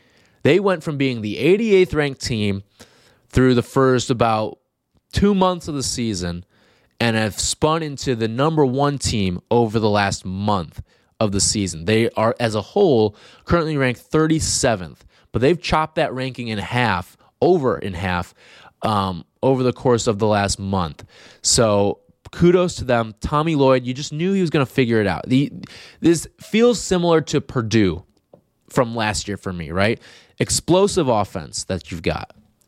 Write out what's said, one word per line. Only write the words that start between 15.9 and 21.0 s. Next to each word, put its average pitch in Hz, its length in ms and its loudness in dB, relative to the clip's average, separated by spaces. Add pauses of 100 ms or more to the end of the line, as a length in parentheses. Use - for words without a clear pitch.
that 151 180 -2
ranking 127 360 -8
in 110 100 -6
half, 98 580 -2 (240)
over 147 380 2
in 98 160 -8
half, 87 400 -4 (480)
um, 98 420 -2 (180)
over 127 200 2
the 123 100 2
course 120 340 0
of 107 120 0
the 110 80 0
last 101 320 0
month. 95 460 -4 (360)